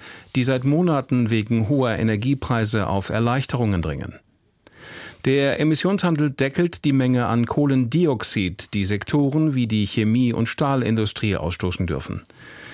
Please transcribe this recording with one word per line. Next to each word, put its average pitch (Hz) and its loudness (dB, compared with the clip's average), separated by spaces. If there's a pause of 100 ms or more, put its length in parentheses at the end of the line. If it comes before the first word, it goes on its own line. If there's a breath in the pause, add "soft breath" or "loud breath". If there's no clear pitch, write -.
(360 loud breath)
die 127 2
seit 127 0
Monaten 139 2
wegen 110 0
hoher 127 2
Energiepreise 110 0
auf 98 -2
Erleichterungen 117 0
dringen. 73 -6 (1120 loud breath)
Der 139 2
Emissionshandel 156 2
deckelt 139 -2
die 143 2
Menge 127 2
an 117 2
Kohlendioxid, 131 0
die 101 0
Sektoren 143 0
wie 120 0
die 107 2
Chemie- 117 2
und 117 0
Stahlindustrie 113 0
ausstoßen 87 -2
dürfen. - -6 (520 loud breath)